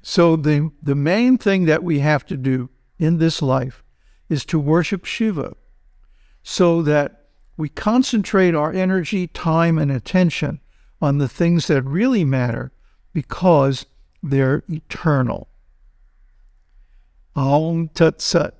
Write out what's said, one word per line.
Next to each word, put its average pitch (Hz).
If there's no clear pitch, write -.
So 170
the, 151
the 143
main 208
thing 190
that 156
we 160
have 151
to 165
do 131
in 165
this 160
life 131
is 147
to 160
worship 165
Shiva 202
so 170
that 147
we 151
concentrate 208
our 151
energy, 185
time, 165
and 143
attention 151
on 143
the 139
things 170
that 139
really 190
matter 123
because 143
they're 135
eternal. 147
Aum 156
Tat 160
Sat. -